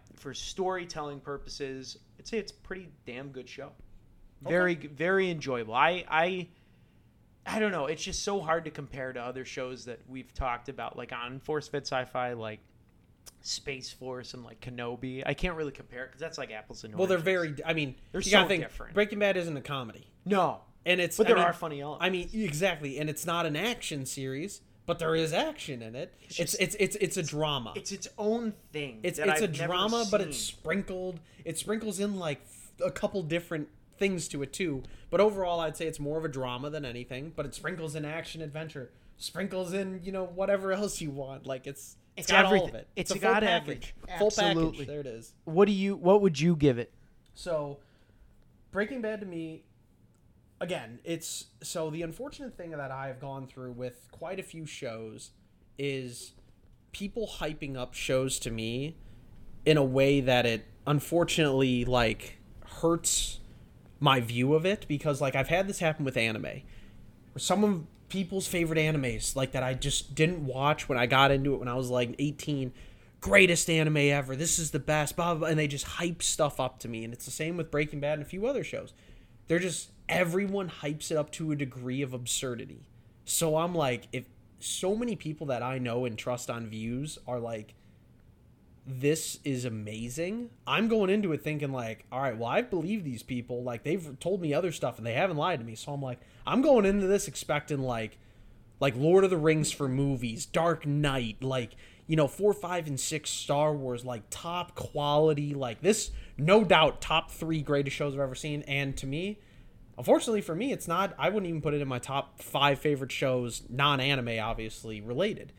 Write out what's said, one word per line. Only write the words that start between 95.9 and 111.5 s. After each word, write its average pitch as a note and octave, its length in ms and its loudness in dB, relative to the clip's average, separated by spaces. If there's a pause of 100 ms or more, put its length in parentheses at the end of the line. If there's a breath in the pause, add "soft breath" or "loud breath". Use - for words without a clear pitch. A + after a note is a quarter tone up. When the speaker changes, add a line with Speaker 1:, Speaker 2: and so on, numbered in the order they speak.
Speaker 2:
I'm C#3+ 100 -6
like, B2+ 180 -8 (260 loud breath)
I'm F3 160 4
going C4 220 8
into G3 220 4
this G3 220 2
expecting, D3 520 -2
like, A#2 380 -4 (600 soft breath)
like, C#3 160 4
Lord F3 280 8
of F#3 60 4
the F#3 80 4
Rings D#3 340 4
for C#3+ 160 -2
movies, B2+ 560 0
Dark E3 420 2
Knight, C#3+ 560 0
like, C3 300 -2 (340 loud breath)
you D#3 100 2
know, D3 120 6
four, G3+ 240 4
five, F3 340 -4
and C#3 140 -4
six - 300 -4
Star D3+ 440 2
Wars, B2+ 300 -4
like, B2 240 -8
top F3 460 -6
quality, D3 800 4
like, B2 260 -6
this, G#3 300 2 (260 loud breath)
no F#3 280 8
doubt, D#3+ 360 8
top D#3+ 300 0
three D#3+ 320 -2
greatest C#3+ 340 0
shows D3 180 -2
I've C#3 60 -2
ever C3 140 -2
seen. D3 280 -6
And C#3 360 -2
to - 80 -8
me, F3 320 -4 (580 soft breath)
unfortunately G#3+ 460 2
for E3 120 -4
me, A#3+ 180 0
it's - 140 -6
not, F3 320 0
I D3+ 120 2
wouldn't G3 180 0
even D#3+ 140 -2